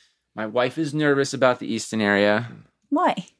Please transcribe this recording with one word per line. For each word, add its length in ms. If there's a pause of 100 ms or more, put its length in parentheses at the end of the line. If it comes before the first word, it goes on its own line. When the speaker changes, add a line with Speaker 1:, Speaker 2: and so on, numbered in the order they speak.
(340)
Speaker 1:
my 120
wife 320
is 160
nervous 400
about 240
the 120
Easton 300
area. 480 (400)
Speaker 2:
Why? 260 (260)